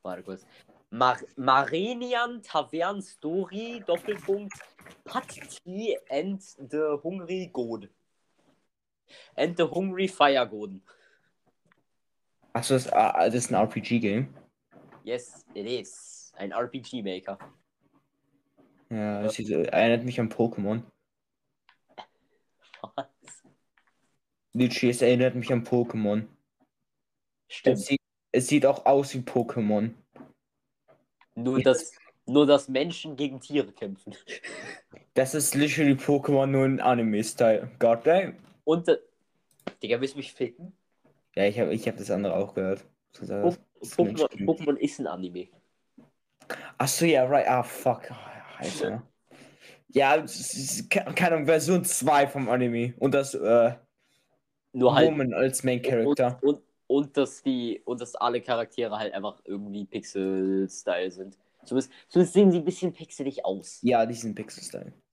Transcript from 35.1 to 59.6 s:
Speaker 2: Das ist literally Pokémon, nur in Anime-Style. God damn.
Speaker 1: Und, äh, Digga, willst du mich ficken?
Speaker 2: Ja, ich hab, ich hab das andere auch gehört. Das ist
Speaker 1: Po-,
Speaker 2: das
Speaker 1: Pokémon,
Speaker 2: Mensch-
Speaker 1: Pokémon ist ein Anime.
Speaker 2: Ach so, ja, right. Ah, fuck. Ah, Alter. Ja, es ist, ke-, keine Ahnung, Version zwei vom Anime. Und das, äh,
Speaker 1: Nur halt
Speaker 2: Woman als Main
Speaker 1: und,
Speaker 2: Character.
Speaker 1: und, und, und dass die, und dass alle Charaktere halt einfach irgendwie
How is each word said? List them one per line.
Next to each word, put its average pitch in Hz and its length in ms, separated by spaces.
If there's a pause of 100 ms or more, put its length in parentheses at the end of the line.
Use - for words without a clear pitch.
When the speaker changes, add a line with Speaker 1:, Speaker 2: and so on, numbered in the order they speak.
Speaker 2:
Das 131 200
ist 147 220
literally 143 380
Pokémon, 139 520
nur 135 180
in 135 160
Anime-Style. 110 1000
God 117 260
damn. 175 300 (260)
Speaker 1:
Und, 170 240
äh, 165 120 (840)
Digga, 117 180
willst 135 140
du 147 40
mich 135 140
ficken? 127 400 (640)
Speaker 2:
Ja, 95 100
ich 104 140
hab, 95 120
ich 110 180
hab 110 80
das 98 160
andere 95 240
auch 101 180
gehört. 95 300 (300)
Das - 80
ist - 80
Speaker 1:
Po-, 101 260 (240)
Speaker 2:
das - 180
Speaker 1:
Pokémon, 123 380
Speaker 2:
Mensch- - 120
Speaker 1:
Pokémon 156 280
ist - 240
ein 113 80
Anime. 90 400 (1300)
Speaker 2:
Ach 127 100
so, - 180
ja, 143 200
right. 135 240
Ah, 127 160
fuck. - 480
Ah, - 180 (280)
Alter. 104 440 (840)
Ja, 139 300
es - 360
ist, - 340
ke-, - 160 (120)
keine 175 180
Ahnung, 151 120
Version 160 380
zwei 143 440
vom 139 200
Anime. 123 500
Und 135 160
das, 139 200
äh, 117 400 (960)
Speaker 1:
Nur 123 220
halt 156 160
Speaker 2:
Woman 135 240
als 131 300
Main 127 160
Speaker 1:
und, 123 80
Speaker 2:
Character. 127 540
Speaker 1:
und, 147 160
und, - 40 (240)
und 139 300
dass - 260
die, 120 440
und 120 140
dass 120 140
alle 120 260
Charaktere 117 560
halt 107 180
einfach 101 300
irgendwie 101 400